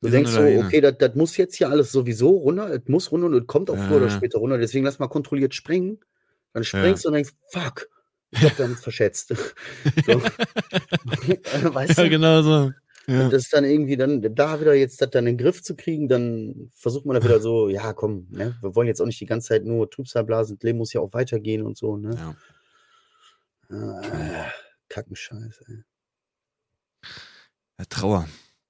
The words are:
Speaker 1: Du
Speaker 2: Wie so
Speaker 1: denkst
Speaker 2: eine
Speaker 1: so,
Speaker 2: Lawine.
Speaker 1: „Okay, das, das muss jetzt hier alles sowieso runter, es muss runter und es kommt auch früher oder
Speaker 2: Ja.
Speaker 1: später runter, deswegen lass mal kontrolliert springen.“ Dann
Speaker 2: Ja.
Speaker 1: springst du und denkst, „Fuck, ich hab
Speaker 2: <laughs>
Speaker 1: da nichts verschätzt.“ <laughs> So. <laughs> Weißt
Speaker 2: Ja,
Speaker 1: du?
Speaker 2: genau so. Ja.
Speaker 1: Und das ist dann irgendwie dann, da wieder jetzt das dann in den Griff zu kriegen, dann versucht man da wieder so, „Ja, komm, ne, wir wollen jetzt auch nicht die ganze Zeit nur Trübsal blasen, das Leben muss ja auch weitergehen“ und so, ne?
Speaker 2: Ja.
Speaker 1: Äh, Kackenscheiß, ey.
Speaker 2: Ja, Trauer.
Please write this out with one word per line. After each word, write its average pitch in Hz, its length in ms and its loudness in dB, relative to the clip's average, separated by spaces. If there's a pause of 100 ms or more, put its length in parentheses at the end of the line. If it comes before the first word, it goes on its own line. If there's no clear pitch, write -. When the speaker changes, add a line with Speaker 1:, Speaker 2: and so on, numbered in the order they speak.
Speaker 1:
Du - 60 -4
Speaker 2:
Wie 117 40 2
so 120 60 6
Speaker 1:
denkst 143 140 4
Speaker 2:
eine - 20 0
Speaker 1:
so, 113 100 4
Speaker 2:
Lawine. 147 160 6
Speaker 1:
„Okay, 170 220 2
das, 139 180 4
das 123 160 2
muss 156 220 0
jetzt 185 200 0
hier 143 140 0
alles 143 200 2
sowieso 123 400 2
runter, 180 400 2
es 131 160 -6
muss 156 240 0
runter 170 160 0
und 160 80 0
es 120 120 2
kommt 180 240 -2
auch 151 80 -2
früher 101 180 2
oder 127 140 4
Speaker 2:
Ja. - 0 -
Speaker 1:
später 101 280 -2
runter, 123 200 0
deswegen 117 260 -2
lass 139 140 -4
mal 135 100 -4
kontrolliert 139 460 -2
springen.“ 185 440 -4 (540)
Dann 113 100 -6
Speaker 2:
Ja. 110 60 -4
Speaker 1:
springst 180 360 2
du 170 40 0
und 151 60 0
denkst, 147 180 -2 (180)
„Fuck, - 380 -10 (420)
ich 120 140 2
hab 147 100 6
Speaker 2:
<laughs> - 20 -16
Speaker 1:
da 127 120 -2
nichts 120 140 -8
verschätzt.“ - 520 -4
<laughs> - 720 -4
So. 226 180 4 (840)
<laughs> - 0 -
Weißt 143 920 -2
Speaker 2:
Ja, 180 60 6
Speaker 1:
du? 160 60 4
Speaker 2:
genau 160 320 6
so. 151 280 4 (360)
Ja. 127 140 2
Speaker 1:
Und 131 120 4
das 131 120 4
ist - 80 -6
dann 143 120 4
irgendwie 143 320 2
dann, 123 380 0
da 151 260 0
wieder 151 140 6
jetzt 135 260 2
das 135 100 0
dann 120 160 2
in 120 100 0
den 120 80 -4
Griff 180 180 0
zu 160 140 -10
kriegen, 151 320 -4
dann 117 680 -2
versucht 123 320 -6
man 135 80 -2
da 117 80 2
wieder 113 180 4
so, 113 280 0
„Ja, 101 240 -4
komm, 101 380 -6
ne, 117 300 -8
wir 98 140 -8
wollen 120 140 2
jetzt 110 120 -2
auch 110 60 0
nicht 117 140 -8
die 101 60 -12
ganze 117 220 -6
Zeit 110 160 2
nur 113 260 -2
Trübsal 123 340 -6
blasen, 110 320 -2
das - 80 -20
Leben 117 140 -2
muss 113 140 -6
ja 113 80 -2
auch 95 120 -6
weitergehen“ 110 500 -4
und 107 160 -8
so, 110 180 -4
ne? 107 200 -8
Speaker 2:
Ja. 160 200 -12 (1300)
Speaker 1:
Äh, 101 800 -10 (380)
Kackenscheiß, - 800 -16
ey. 113 160 -20 (1900)
Speaker 2:
Ja, 90 80 -10
Trauer. 95 420 -2 (420)